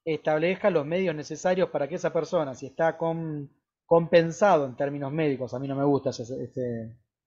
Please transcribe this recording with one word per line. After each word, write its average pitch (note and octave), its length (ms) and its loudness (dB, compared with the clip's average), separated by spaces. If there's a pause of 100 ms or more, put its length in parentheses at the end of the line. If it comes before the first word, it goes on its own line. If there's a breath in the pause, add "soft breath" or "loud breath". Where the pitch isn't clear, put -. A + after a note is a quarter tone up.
establezca E3 640 0
los E3 160 2
medios E3+ 300 -2
necesarios D#3+ 560 -2
para C#3+ 160 -2
que C#3+ 80 -8
esa E3 180 -2
persona, D3+ 440 -2
si C#3 100 -12
está D#3+ 320 0
con-, E3 500 -4 (380)
compensado E3 800 4
en B2 80 -8
términos C#3+ 380 -4
médicos, C#3 420 -2
a B2 60 -4
mí C#3 80 -6
no C3+ 80 -4
me C#3 80 0
gusta C#3 260 2
ese, A#2+ 140 -6
ese, A#2+ 720 -6 (300)